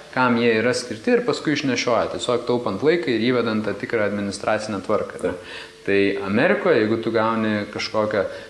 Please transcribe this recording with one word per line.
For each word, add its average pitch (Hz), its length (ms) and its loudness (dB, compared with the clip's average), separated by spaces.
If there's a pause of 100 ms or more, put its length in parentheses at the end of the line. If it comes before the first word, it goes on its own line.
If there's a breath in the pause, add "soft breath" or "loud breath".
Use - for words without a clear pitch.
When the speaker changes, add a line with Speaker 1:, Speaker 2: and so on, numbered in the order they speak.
(140)
Speaker 1:
kam 123 240 2
jie 117 220 4
yra 123 140 2
skirti 120 400 -2
ir 233 80 4
paskui 151 320 -2
išnešioja, 120 580 0
tiesiog 120 340 -2
taupant 117 380 -2
laiką 170 240 2
ir 113 140 0
įvedant 113 420 2
tą 104 100 -2
tikrą 104 360 -2
administracinę 101 720 -2
tvarką. - 400 -2
Speaker 2:
Taip. 85 160 -2 (480 loud breath)
Speaker 1:
Tai 98 160 4 (240)
Amerikoje, 151 560 2
jeigu 110 160 2
tu 113 140 -2
gauni 110 600 0
kažkokią 107 520 0 (240 loud breath)